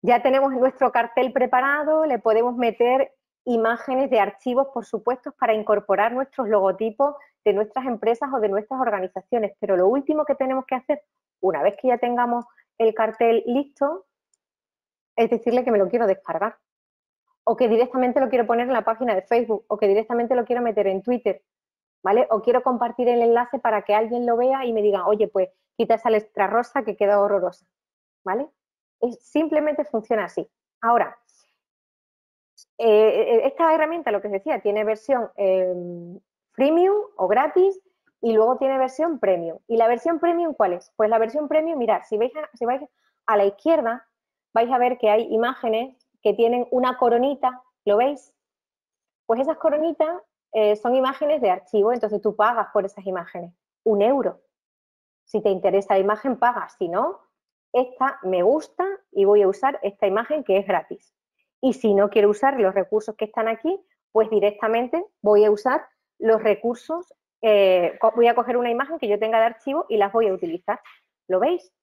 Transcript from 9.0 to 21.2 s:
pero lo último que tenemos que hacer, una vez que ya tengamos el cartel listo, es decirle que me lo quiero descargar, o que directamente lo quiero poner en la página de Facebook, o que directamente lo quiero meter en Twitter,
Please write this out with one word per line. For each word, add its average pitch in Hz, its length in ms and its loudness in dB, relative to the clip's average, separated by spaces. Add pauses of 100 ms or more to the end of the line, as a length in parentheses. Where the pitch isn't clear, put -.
pero 196 180 0
lo 180 120 4
último 285 360 0
que 294 100 -2
tenemos 262 320 -4
que - 80 -6
hacer, 285 280 -6 (380)
una 160 220 -2
vez 202 180 0
que 262 80 -2
ya 240 100 2
tengamos 240 460 -2 (320)
el 226 180 2
cartel 226 520 0
listo, 285 600 -4 (1080)
es 226 140 2
decirle 240 340 0
que 247 60 -2
me 214 80 2
lo 190 100 2
quiero 233 180 0
descargar, 190 520 -4 (840)
o 226 120 2
que 240 120 2
directamente 247 520 2
lo 262 80 0
quiero 240 180 0
poner 233 200 0
en 262 80 -2
la 220 100 -2
página 226 300 0
de 190 80 -2
Facebook, 226 460 0
o 208 100 -4
que 214 100 2
directamente 226 460 0
lo 240 100 0
quiero 240 180 -2
meter 214 240 0
en 190 160 -2
Twitter, 226 400 -2 (600)